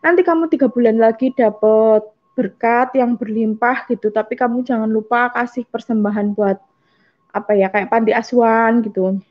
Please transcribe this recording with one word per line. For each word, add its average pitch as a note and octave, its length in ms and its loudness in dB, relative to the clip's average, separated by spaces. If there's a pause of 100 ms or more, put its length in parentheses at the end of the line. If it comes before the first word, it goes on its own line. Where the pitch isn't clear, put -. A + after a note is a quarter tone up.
"Nanti F4 240 2
kamu E4 240 0
tiga C4+ 240 0
bulan A3+ 240 2
lagi A3+ 400 0
dapet A3 640 2 (320)
berkat A#3+ 640 -2
yang A#3+ 240 0
berlimpah," A3 720 -2
gitu. G#3+ 160 -4
"Tapi G#3+ 320 -4
kamu B3 240 -2
jangan A3 240 -2
lupa A3 480 -2
kasih A#3+ 320 -6
persembahan G#3 640 -2
buat, G3 240 -2 (800)
apa G#3+ 160 -4
ya, F#3+ 160 2
kayak G3 240 -2
panti A3+ 240 2
asuhan," A3+ 640 2
gitu. G3 400 -2 (100)